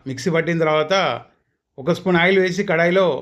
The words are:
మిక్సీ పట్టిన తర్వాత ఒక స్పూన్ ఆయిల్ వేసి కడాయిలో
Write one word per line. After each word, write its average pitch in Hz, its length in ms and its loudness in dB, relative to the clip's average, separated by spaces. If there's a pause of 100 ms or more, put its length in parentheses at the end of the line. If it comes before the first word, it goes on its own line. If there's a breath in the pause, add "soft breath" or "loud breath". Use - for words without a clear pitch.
మిక్సీ 131 280 -6
పట్టిన 165 280 -2
తర్వాత 156 300 0 (840)
ఒక 139 200 -2
స్పూన్ 180 240 0
ఆయిల్ 190 200 4
వేసి 185 280 -2
కడాయిలో 175 360 2 (160)